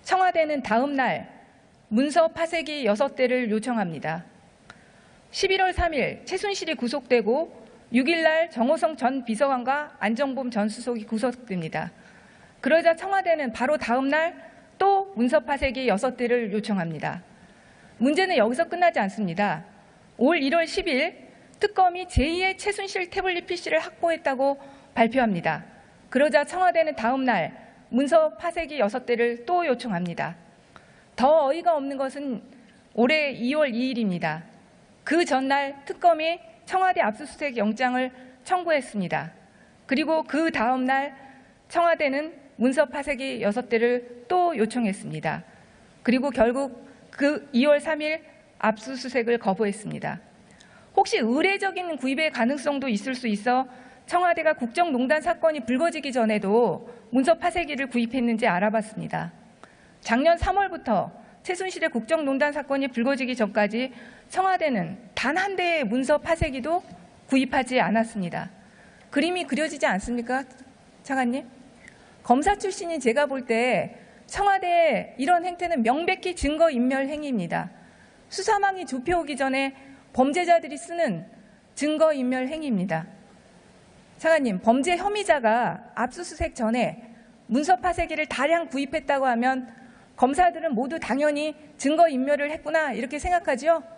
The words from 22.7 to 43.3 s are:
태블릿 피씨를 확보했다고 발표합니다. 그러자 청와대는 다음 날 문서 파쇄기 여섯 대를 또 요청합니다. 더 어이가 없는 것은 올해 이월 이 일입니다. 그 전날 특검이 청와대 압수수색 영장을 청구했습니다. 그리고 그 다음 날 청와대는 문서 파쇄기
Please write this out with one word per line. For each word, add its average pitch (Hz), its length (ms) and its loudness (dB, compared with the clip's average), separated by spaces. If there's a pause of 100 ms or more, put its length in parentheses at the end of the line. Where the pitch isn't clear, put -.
태블릿 370 360 -2
피씨를 339 320 -2
확보했다고 294 800 -2 (360)
발표합니다. 226 680 2 (460)
그러자 285 320 4
청와대는 339 540 2
다음 254 280 0
날 226 320 0 (340)
문서 311 400 4
파쇄기 320 500 -6
여섯 269 260 0
대를 240 400 -2
또 349 180 2
요청합니다. 180 720 -4 (800)
더 285 320 4
어이가 330 300 0
없는 277 200 -4
것은 269 460 -6 (520)
올해 285 360 2
이월 262 420 0
이 254 180 -2
일입니다. 175 520 -2 (600)
그 339 200 2
전날 277 600 -2
특검이 339 560 0 (240)
청와대 370 380 2
압수수색 254 540 -4
영장을 247 540 0 (320)
청구했습니다. 226 880 -2 (540)
그리고 311 380 0
그 320 260 0
다음 254 360 0
날 269 280 -2 (540)
청와대는 320 760 0 (140)
문서 262 280 2
파쇄기 269 580 -4